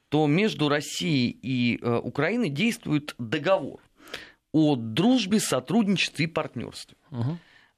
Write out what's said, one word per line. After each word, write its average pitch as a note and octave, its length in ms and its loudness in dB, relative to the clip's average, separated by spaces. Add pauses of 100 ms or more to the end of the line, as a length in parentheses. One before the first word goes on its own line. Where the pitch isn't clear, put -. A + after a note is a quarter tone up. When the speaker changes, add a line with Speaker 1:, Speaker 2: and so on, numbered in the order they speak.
Speaker 1:
то D3+ 180 2
между D3+ 420 2
Россией D3 720 0
и, A#2+ 400 0
э, A#2+ 220 0
Украиной F3 460 -2
действует D3 680 -2
договор C#3 640 -2 (720)
о D3+ 240 4
дружбе, F#3+ 640 2
сотрудничестве E3+ 840 0
и - 20 0
партнёрстве. - 680 -8 (140)
Speaker 2:
Мгм. C#3 300 -4 (380)